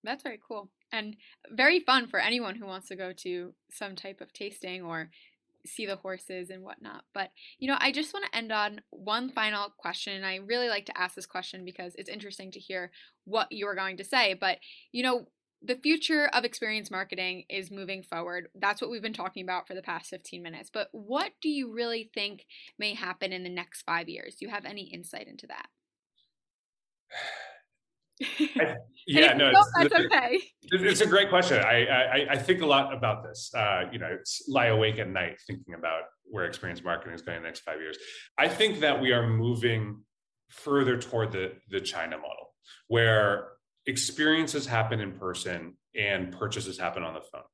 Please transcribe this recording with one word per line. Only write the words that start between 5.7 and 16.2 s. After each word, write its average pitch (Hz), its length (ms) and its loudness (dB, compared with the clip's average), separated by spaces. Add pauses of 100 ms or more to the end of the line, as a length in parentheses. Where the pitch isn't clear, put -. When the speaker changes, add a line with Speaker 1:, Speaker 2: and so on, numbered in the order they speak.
Speaker 1:
the 196 80 -4
horses 185 560 -10
and 185 100 -16
whatnot. - 500 -16
But, 190 200 -6 (260)
you 262 100 -6
know, 277 120 2
I 277 120 4
just 302 220 -4
wanna 403 200 -6
end 226 180 -4
on 208 300 -2 (100)
one 220 380 -2
final 214 460 -2
question. - 380 -8
And 190 100 -6
I 190 120 -4
really 233 340 -2
like 202 160 -2
to - 120 -10
ask 180 180 -2
this 185 100 -12
question 185 400 -10
because 180 300 -12
it's 190 120 -14
interesting 196 440 -14
to 196 80 -18
hear 180 320 -8 (320)
what 214 260 0
you're 202 240 -4
going 190 240 -6
to 196 60 -12
say. 208 320 2
But, 185 240 0 (320)
you 247 100 -4
know, 247 240 4 (380)
the 240 120 0
future 302 580 4